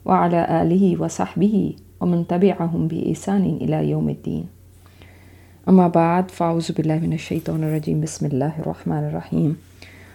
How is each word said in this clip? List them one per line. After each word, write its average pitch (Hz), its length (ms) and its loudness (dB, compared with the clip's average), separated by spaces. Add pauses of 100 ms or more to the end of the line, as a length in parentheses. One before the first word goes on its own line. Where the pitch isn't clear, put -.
وعلی 175 320 2
آلہ 165 640 2
وصحبہ 180 640 0 (360)
ومن 175 240 0
تبعہم 170 640 0
بإحسان 185 560 -2 (180)
الی 156 300 -2
یوم 156 160 -2
الدین۔ 156 380 -6 (1200)
اما 180 220 8
بعد، 170 420 2
فاعوذ 165 400 -2
باللہ 156 320 0
من 160 100 -2
الشیطان 160 520 -4
الرجیم، 156 360 -2
بسم 151 260 -4
اللہ 147 320 -2
الرحمن 156 460 -4
الرحیم۔ 160 480 -2 (640)